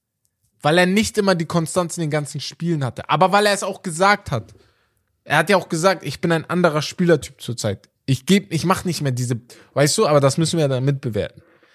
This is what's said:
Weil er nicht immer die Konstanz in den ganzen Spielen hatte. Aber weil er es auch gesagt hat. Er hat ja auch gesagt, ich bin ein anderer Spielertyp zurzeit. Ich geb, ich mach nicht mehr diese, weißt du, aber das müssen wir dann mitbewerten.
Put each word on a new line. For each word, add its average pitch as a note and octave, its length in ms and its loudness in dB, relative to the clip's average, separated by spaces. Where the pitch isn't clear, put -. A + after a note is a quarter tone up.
Weil D#3 180 2
er F3+ 80 6
nicht G#3 300 0
immer G3 180 2
die E3 100 -4
Konstanz E3+ 520 -2
in E3+ 40 -4
den D#3 80 -2
ganzen D3 320 -6
Spielen E3 420 -4
hatte. - 260 -6
Aber F3 220 4
weil G#3 140 4
er G3+ 80 2
es G3 100 -4
auch G3 200 -8
gesagt G3 480 0
hat. A2 220 -6
Er - 140 0
hat E3 120 0
ja G3 80 4
auch - 120 -4
gesagt, F3 340 0
ich - 160 -8
bin E3+ 120 0
ein D#3 180 -2
anderer D#3+ 320 0
Spielertyp - 600 -2
zurzeit. - 480 -8
Ich C3+ 200 -2
geb, G3+ 260 2
ich D#3 140 -2
mach F3+ 200 0
nicht E3+ 160 -4
mehr C#3 100 -2
diese, B2 280 -4
weißt C#3+ 240 2
du, G#3+ 100 2
aber D3 120 4
das C3+ 180 2
müssen E3 200 0
wir D3+ 100 2
dann C3 180 -2
mitbewerten. B2 580 -4